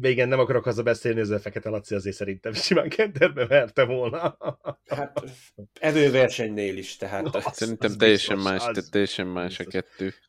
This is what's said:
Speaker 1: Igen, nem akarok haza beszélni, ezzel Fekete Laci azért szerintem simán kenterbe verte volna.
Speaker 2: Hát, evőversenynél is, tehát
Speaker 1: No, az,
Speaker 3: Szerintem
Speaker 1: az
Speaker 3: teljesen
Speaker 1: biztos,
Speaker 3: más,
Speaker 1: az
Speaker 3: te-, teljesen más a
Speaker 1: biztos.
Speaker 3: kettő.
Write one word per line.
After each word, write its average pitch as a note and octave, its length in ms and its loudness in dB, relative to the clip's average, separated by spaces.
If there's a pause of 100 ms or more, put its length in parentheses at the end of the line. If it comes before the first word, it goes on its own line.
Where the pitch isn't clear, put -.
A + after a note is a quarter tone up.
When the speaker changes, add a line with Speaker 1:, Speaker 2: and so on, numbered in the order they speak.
Speaker 1:
Igen, B2+ 260 2
nem C3 120 0
akarok B2 240 2
haza A#2 200 -2
beszélni, A#2 360 0
ezzel G#2 200 -2
Fekete G#2+ 300 -8
Laci G#2+ 260 -6
azért G2 200 -4
szerintem G2+ 380 -6
simán D#3 360 2
kenterbe D3+ 580 2
verte C3 360 4
volna. B2+ 540 -2 (480)
Speaker 2:
Hát, C#3 380 -6 (560)
evőversenynél B2 1000 2
is, F#2+ 180 -12
tehát G2 280 -6
Speaker 1:
No, - 100 -4
az, G#2+ 100 -4 (120)
Speaker 3:
Szerintem A2+ 340 -4
Speaker 1:
az G2+ 80 -4
Speaker 3:
teljesen G#2+ 380 6
Speaker 1:
biztos, F#2+ 160 0
Speaker 3:
más, F#2+ 160 -2
Speaker 1:
az G#2+ 180 -4
Speaker 3:
te-, - 60 -20
teljesen G2+ 360 0
más F2+ 320 -6
a F#2 40 -6
Speaker 1:
biztos. F#2 180 -6
Speaker 3:
kettő. - 320 -8 (160)